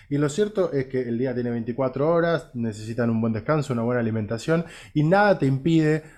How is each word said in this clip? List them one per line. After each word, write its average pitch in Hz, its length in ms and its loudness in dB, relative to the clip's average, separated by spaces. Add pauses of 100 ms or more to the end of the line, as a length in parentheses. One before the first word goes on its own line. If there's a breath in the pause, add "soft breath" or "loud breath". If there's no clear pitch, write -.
Y 143 80 -2
lo 147 140 2
cierto 196 420 0
es 135 140 0
que 127 160 -2
el 117 160 -2
día 127 160 -2
tiene 120 160 -2
veinticuatro 127 600 -2
horas, 170 440 0
necesitan 113 560 -2
un 113 100 2
buen 113 140 0
descanso, 143 400 -2
una 117 80 -2
buena 120 180 0
alimentación 113 640 -2 (300 loud breath)
y 151 100 2
nada 196 340 4
te 151 60 -2
impide 151 580 2 (160 loud breath)